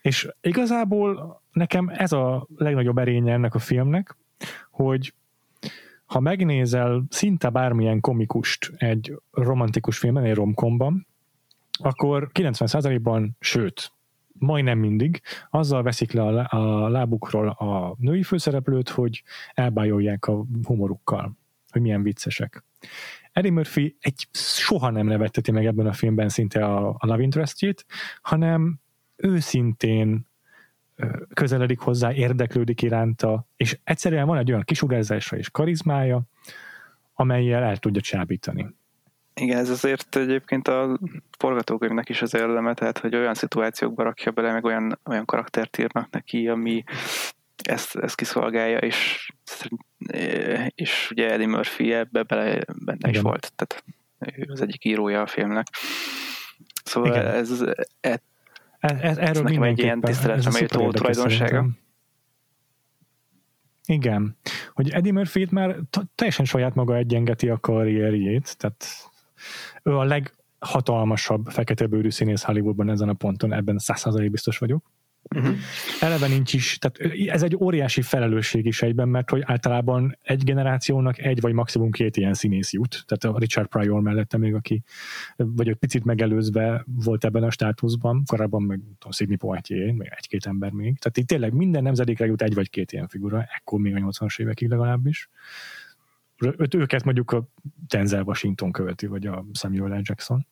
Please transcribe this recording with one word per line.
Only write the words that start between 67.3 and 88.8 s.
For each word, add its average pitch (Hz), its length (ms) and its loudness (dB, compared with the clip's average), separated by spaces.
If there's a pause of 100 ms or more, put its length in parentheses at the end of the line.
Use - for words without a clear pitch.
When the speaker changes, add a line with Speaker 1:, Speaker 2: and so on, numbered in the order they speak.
Speaker 1:
a 117 100 0
karrierjét, 107 960 2
tehát - 280 -6 (1000)
ő 143 140 2
a 135 60 2
leghatalmasabb 113 1500 0
fekete 117 380 0
bőrű 107 220 2
színész 107 340 0
Hollywoodban 104 460 0
ezen 104 200 0
a 104 40 0
ponton, 104 400 -2
ebben 104 240 0
száz - 220 -2
százalék 107 320 0
biztos 107 260 -2
vagyok. 127 340 -2 (440)
Speaker 2:
Mhm. 135 160 2 (480)
Speaker 1:
Eleve 160 280 2
nincs 135 260 2
is, 127 240 -2
tehát - 360 -2 (160)
ez 160 140 2
egy 175 120 2
óriási 170 460 2
felelősség 113 640 0
is 113 160 0
egyben, 120 280 2
mert 123 200 0
hogy 135 160 2
általában 127 760 0
egy 131 220 0
generációnak 131 760 2
egy 131 220 0
vagy 117 120 2
maximum 113 380 2
két 107 260 0
ilyen 98 160 2
színész 98 400 0
jut, 113 340 -2
tehát 107 280 -2
a 117 40 0
Richard 113 280 0
Pryor 104 340 2
mellette 104 360 0
még, 110 160 2
aki, 110 300 -2 (520)
vagy 117 320 0
egy 110 80 0
picit 123 280 -2
megelőzve 110 800 2 (180)
volt 110 220 0
ebben 113 180 2
a 117 80 2
státuszban, 117 760 0
korábban 107 360 0
meg, 98 160 -2
tudom, - 320 -16